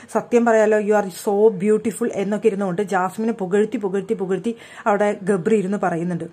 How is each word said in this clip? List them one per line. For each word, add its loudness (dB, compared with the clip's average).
സത്യം 2
പറയാലോ, 4
you 0
are 2
so 2
beautiful" 0
എന്നൊക്കെ -2
ഇരുന്നുകൊണ്ട് -2
ജാസ്മിനെ -2
പുകഴ്ത്തി, 0
പുകഴ്ത്തി, -2
പുകഴ്ത്തി -4
അവിടെ 2
ഗബ്രി 0
ഇരുന്ന് 0
പറയുന്നുണ്ട്. -2